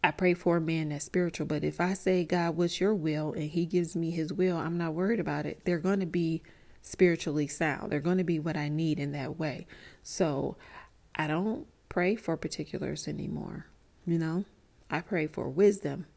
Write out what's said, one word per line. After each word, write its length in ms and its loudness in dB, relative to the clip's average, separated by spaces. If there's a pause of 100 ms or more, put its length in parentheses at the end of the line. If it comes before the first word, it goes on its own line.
I 60 6
pray 240 4
for 240 2
a 40 2
man 280 0
that's 160 -6
spiritual, 400 -2
but 180 -2
if 160 -2
I 140 2
say, 320 2
"God, 320 0
what's 240 2
your 140 4
will?" 380 0
and 160 -4
he 160 0
gives 300 0
me 160 0
his 220 -2
will, 240 2
I'm 200 -2
not 160 -2
worried 260 0
about 260 -2
it. 200 -8
They're 140 2
gonna 280 2
be 340 0 (400)
spiritually 680 2
sound. 440 -2
They're 80 2
gonna 240 2
be 160 2
what 180 -2
I 120 -2
need 300 0
in 120 -2
that 260 -6
way. 300 -4 (340)
So 560 0 (580)
I 120 0
don't 400 -2 (220)
pray 260 2
for 220 -2
particulars 720 -6
anymore, 600 -8 (380)
you 120 2
know? 280 0 (440)
I 120 -2
pray 260 -2
for 220 -6
wisdom. 680 2